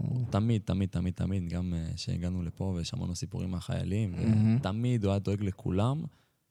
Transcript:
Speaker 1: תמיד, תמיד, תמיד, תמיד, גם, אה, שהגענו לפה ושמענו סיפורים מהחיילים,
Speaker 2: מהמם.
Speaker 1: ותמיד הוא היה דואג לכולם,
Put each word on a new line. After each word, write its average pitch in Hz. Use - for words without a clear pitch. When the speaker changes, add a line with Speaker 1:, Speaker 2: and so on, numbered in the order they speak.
Speaker 1:
תמיד, 110
תמיד, 95
תמיד, 90
תמיד, 90
גם, 87
אה, 82
שהגענו 90
לפה 95
ושמענו 87
סיפורים 90
מהחיילים, 90
Speaker 2:
מהמם. 110
Speaker 1:
ותמיד 117
הוא 98
היה 98
דואג 98
לכולם, 104